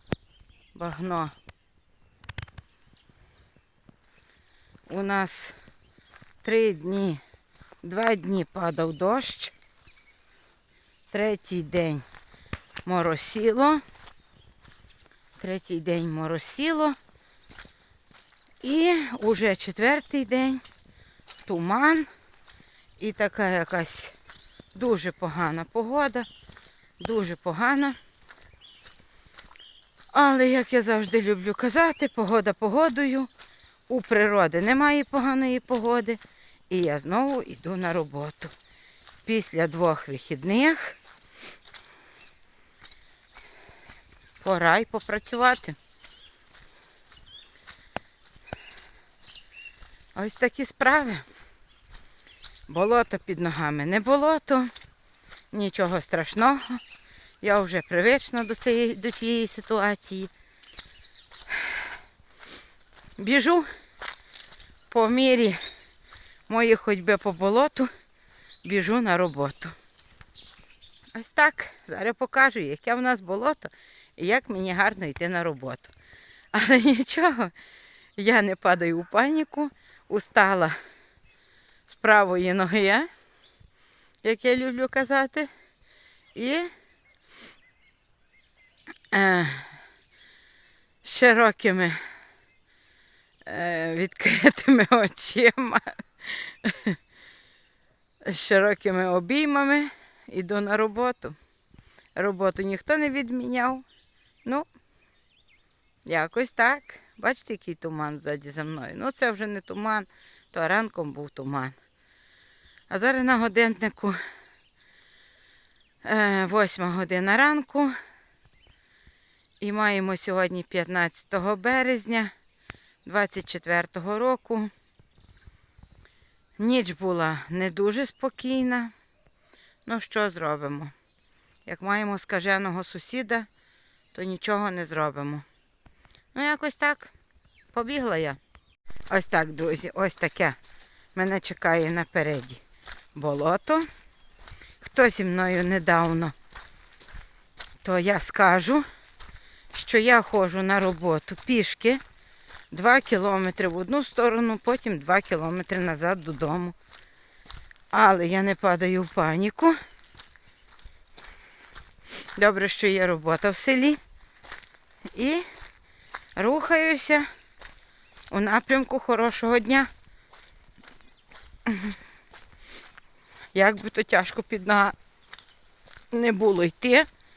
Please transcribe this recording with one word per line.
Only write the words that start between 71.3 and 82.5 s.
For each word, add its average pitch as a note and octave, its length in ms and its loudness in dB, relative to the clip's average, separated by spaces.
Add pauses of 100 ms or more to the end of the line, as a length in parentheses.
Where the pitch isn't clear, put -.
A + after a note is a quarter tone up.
так, D4+ 340 2 (220)
зараз G3 300 -4
покажу, C4 420 0
яке D3+ 360 -4
в B3 60 -2
нас B3+ 200 0
болото G3+ 480 -4 (460)
і E3+ 120 -6
як B3 220 0
мені F#3+ 240 -4
гарно F#3+ 320 -2
йти E3+ 240 -4
на F3 140 -2
роботу. C3 460 -8 (640)
Але B3+ 260 6
<laughs> A#3 40 4
нічого, B3+ 720 2 (640)
я G#3+ 240 4
не G3 140 0
падаю E3+ 440 2
у E3+ 120 -6
паніку, D4 580 0 (380)
устала F#3+ 680 2 (1120)
з - 80 -20
правої F#3 580 4